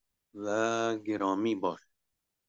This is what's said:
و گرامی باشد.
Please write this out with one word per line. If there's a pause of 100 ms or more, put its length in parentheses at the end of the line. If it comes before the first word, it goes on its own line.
(340)
و
گرامی
باشد. (560)